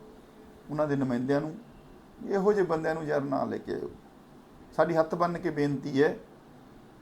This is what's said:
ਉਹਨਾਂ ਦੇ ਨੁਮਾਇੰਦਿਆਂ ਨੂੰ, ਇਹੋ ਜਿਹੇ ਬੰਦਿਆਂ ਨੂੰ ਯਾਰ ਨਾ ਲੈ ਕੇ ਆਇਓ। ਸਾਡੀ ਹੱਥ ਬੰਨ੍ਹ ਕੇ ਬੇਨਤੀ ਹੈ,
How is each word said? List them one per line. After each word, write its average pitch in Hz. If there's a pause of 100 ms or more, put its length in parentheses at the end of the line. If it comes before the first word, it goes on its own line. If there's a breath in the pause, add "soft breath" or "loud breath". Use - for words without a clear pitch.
(720)
ਉਹਨਾਂ 151
ਦੇ 143
ਨੁਮਾਇੰਦਿਆਂ 131
ਨੂੰ, 156 (720)
ਇਹੋ 202
ਜਿਹੇ 196
ਬੰਦਿਆਂ 160
ਨੂੰ 160
ਯਾਰ 147
ਨਾ 139
ਲੈ 107
ਕੇ -
ਆਇਓ। - (840)
ਸਾਡੀ 165
ਹੱਥ 160
ਬੰਨ੍ਹ 170
ਕੇ 165
ਬੇਨਤੀ 143
ਹੈ, 220 (840)